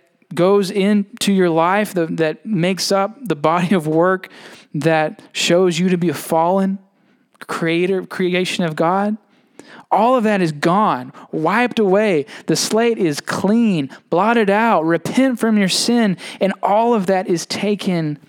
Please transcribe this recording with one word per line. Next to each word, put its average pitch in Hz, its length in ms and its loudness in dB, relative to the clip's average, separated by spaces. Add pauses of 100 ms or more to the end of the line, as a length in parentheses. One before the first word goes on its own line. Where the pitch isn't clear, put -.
(340)
goes 190 360 2
into 202 640 0
your 180 180 2
life, 185 440 0
the, 170 120 0
that 160 380 -4
makes 185 460 -2
up 196 300 0
the 175 160 -4
body 165 380 0
of 156 120 0
work 175 440 0 (440)
that 156 480 0 (100)
shows 175 460 2
you 185 100 2
to 185 80 2
be 170 120 0
a 143 60 -2
fallen 190 640 0 (680)
creator, 180 600 -2
creation 180 580 -2
of 156 100 -2
God, 196 420 0 (720)
all 226 260 4
of 226 80 0
that 208 160 2
is 165 100 0
gone, 151 600 0 (180)
wiped 190 480 0
away. 196 480 2 (200)
The 160 100 0
slate 226 420 0
is 170 220 0
clean, 196 720 0 (200)
blotted 202 400 2
out. 208 320 2
Repent 220 560 0
from 226 180 0
your 196 120 2
sin, 220 480 0 (240)
and 196 120 0 (100)
all 226 320 2
of 190 120 0
that 190 220 0
is 170 180 -4
taken 180 720 -4 (100)